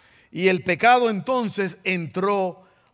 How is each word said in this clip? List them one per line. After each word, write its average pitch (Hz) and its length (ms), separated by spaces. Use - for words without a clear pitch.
y 180 180
el 180 140
pecado 233 460
entonces 202 760
entró 185 800